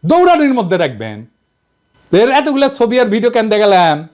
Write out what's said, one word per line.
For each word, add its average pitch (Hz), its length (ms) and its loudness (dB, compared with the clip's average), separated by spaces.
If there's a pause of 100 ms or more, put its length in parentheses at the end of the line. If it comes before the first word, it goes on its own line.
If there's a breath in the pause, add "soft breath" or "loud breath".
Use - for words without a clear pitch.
দৌড়ানির 311 480 2
মধ্যে 190 220 -2
রাখবেন। 113 500 -6 (840)
এর 220 180 2
এতগুলো 277 380 0
ছবি 247 320 -2
আর 233 60 0
ভিডিও 220 240 -2
কেন 226 180 -2
দেখালাম? 180 640 2